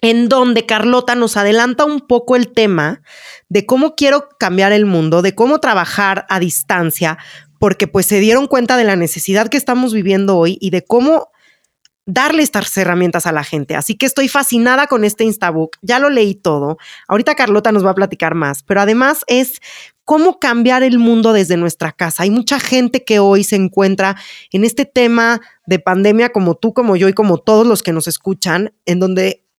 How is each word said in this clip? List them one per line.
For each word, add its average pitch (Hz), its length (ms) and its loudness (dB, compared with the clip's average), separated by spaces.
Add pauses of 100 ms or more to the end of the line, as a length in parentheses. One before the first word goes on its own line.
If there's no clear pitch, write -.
en 233 280 2
donde 247 380 2
Carlota 240 480 0
nos 226 240 -2
adelanta 233 480 0
un 302 120 -4
poco 247 380 0
el 247 160 -2
tema 190 480 0 (480)
de 196 160 0
cómo 269 300 0
quiero 285 340 0 (100)
cambiar 190 340 0
el 208 120 4
mundo, 170 380 2
de 190 120 0
cómo 269 260 2
trabajar 196 680 -2
a 190 120 -2
distancia, 165 760 -2 (420)
porque, 196 280 0
pues, 190 180 -2
se 208 160 0
dieron 233 260 2
cuenta 254 300 0
de 240 80 2
la 196 120 0
necesidad 190 520 -2
que 247 80 -4
estamos 254 380 -2
viviendo 196 420 0
hoy 170 240 0
y 196 80 -4
de 180 160 -4
cómo 269 440 0 (760)
darle 285 380 0
estas - 340 -4
herramientas 175 480 -2
a 170 80 -2
la 151 120 -2
gente. 151 320 -6
Así 208 180 -6
que 240 100 -4
estoy 269 240 -2
fascinada 262 600 0
con 233 160 0
este 208 200 -2
Instabook, 175 560 -4
ya 240 180 -2
lo 285 120 2
leí 214 240 0
todo. 151 420 -2 (320)
Ahorita 208 260 0
Carlota 214 380 2
nos 202 100 2
va 190 100 2
a - 20 0
platicar 185 400 -2
más, 143 280 -4
pero 202 200 0
además 254 440 0
es 254 360 -2 (420)
cómo 320 340 2
cambiar 247 440 2
el 254 160 2
mundo 226 340 4
desde 185 240 2
nuestra 170 360 -4
casa. 170 320 -6
Hay 196 60 0
mucha 247 300 -2
gente 254 440 -2
que 208 160 2
hoy 196 220 4
se 202 140 -2
encuentra 190 600 0 (360)
en 196 120 0
este 226 200 0
tema 233 560 2 (260)
de 185 120 0
pandemia, 208 520 2
como 185 260 0
tú, 226 180 -2
como 233 200 0
yo 185 140 2
y 190 60 0
como 202 240 2
todos 220 280 2
los 220 160 0
que 175 100 -4
nos 160 140 -4
escuchan, 185 680 -4 (100)
en 180 160 0
donde 185 420 -2 (160)